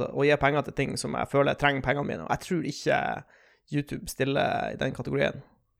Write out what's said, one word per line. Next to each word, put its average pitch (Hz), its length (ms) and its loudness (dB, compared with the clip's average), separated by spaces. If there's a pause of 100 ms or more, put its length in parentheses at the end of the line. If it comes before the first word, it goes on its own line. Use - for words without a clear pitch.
det, - 100 -2
og 139 160 0
gi 147 140 6
penger 143 260 2
til - 140 -10
ting 135 180 -2
som - 160 -6
jeg - 160 -2
føler 139 220 4
jeg - 80 -4
trenger 139 260 2
pengene 143 220 0
mine, 82 160 -6
og - 80 -2
jeg 135 160 0
tror 160 240 -2
ikke 139 260 2 (800)
YouTube - 340 -4
stiller - 640 0
i - 60 -12
den 135 160 -2
kategorien. 139 420 -2 (420)